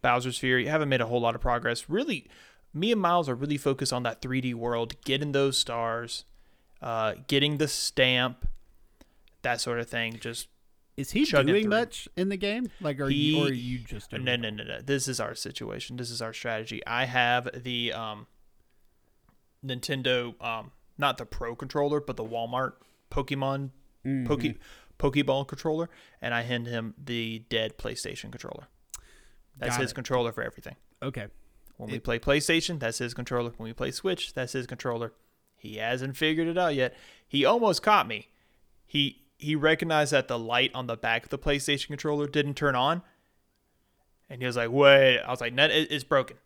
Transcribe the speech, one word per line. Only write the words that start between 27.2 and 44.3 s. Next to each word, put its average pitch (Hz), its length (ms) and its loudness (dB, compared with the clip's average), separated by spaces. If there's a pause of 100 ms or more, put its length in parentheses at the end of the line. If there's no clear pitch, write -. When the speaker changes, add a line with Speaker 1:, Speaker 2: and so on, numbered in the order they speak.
Speaker 1:
dead 110 300 -2
PlayStation - 500 -8
controller. - 380 -14 (880)
That's 120 200 -2
Speaker 2:
Got 127 40 0
Speaker 1:
his 127 100 -2
Speaker 2:
it. - 40 -10
Speaker 1:
controller 120 360 0
for 117 120 -6
everything. - 320 -10 (260)
Speaker 2:
Okay. 127 240 -6 (520)
Speaker 1:
When 113 120 -10
we 107 60 -6
Speaker 2:
It 117 80 -8
Speaker 1:
play 117 160 0
PlayStation, 160 600 2
that's 113 200 -4
his 120 160 -4
controller. 120 420 -4
When 113 100 -10
we 113 60 -10
play 131 160 -4
Switch, - 460 -4
that's 127 180 -6
his 127 140 -4
controller. 117 460 -6 (440)
He 107 200 -14
hasn't 127 400 -4
figured 156 300 2
it 170 80 -2
out 175 200 2
yet. 127 180 2 (340)
He 139 180 4
almost 208 360 6
caught 196 260 6
me. 110 200 -10 (580)
He, - 380 -2 (160)
he 151 160 -2
recognized 156 580 4
that 131 140 4
the 120 100 -2
light 120 380 2
on 127 100 -4
the 117 100 -4
back 113 280 -2
of - 60 -20
the 139 100 -4
PlayStation 143 480 0
controller 147 400 -2
didn't 143 260 0
turn 139 220 0
on. 147 260 2 (1300)
And 127 100 -14